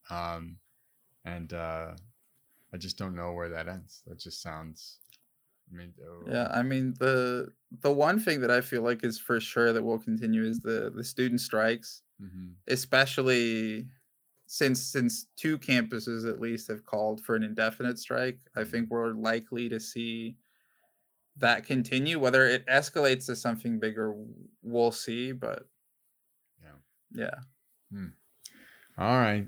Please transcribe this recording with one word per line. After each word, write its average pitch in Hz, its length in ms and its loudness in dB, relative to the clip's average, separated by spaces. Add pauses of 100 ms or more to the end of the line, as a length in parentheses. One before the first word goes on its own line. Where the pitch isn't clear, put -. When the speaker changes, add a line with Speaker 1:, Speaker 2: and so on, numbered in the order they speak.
Speaker 1:
um, 85 500 -8 (680)
and, 87 280 -10
uh, 82 440 -6 (760)
I 92 40 -12
just 92 220 -10
don't 92 180 -6
know 87 160 -6
where 87 160 -6
that 82 180 -6
ends. 90 400 -12
That 87 140 -18
just - 200 -12
sounds, 80 580 -14 (760)
I 87 40 -16
mean, 87 240 -16
uh, 85 300 -14
Speaker 2:
Yeah, 120 220 -2
I 120 100 2
mean, 131 380 0
the, 127 520 0 (280)
the 143 120 4
one 151 280 4
thing 160 220 0
that 120 100 4
I 123 80 6
feel 123 220 -2
like 117 200 0
is 113 160 -2
for 117 220 0
sure 117 320 4
that 113 100 2
will 113 160 0
continue 110 460 0
is 113 160 -2
the, 110 340 -2
the 117 80 -8
student 120 380 0
strikes, 113 640 0 (160)
Speaker 1:
Mm-hmm. 92 340 -14 (160)
Speaker 2:
especially 123 1200 2 (580)
since, 131 340 2
since 120 460 0 (100)
two 156 220 -2
campuses 117 680 -2
at 113 140 -2
least 113 280 -4
have 107 180 -6
called 107 360 -2
for 113 140 0
an 110 60 2
indefinite 110 560 -2
strike. 127 400 -2 (180)
I 113 40 -2
Speaker 1:
Mm-hmm. 110 100 -4
Speaker 2:
think 117 200 -2
we're 117 220 0
likely 113 560 -2
to 113 100 -4
see 113 600 -8 (1000)
that 120 300 4
continue. 135 520 0
Whether 131 280 8
it 127 220 2
escalates 135 580 4
to 123 100 -2
something 113 420 -2
bigger, 110 360 -2 (480)
we'll 117 300 4
see, 120 400 -4
but 123 360 -8 (920)
Speaker 1:
Yeah. 76 140 -20 (360)
Speaker 2:
yeah. - 220 -4 (580)
Speaker 1:
Hmm. 98 140 -8 (880)
All 113 220 4
right. 104 280 4